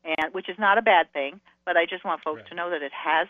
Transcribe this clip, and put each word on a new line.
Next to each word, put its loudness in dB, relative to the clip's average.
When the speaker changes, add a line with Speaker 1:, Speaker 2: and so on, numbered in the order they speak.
Speaker 1:
and, -4
which -6
is -10
not 4
a 4
bad 4
thing, -6
but 0
I 2
just -8
want -6
folks -6
Speaker 2:
Right. -20
Speaker 1:
to -16
know -6
that -4
it -8
has 0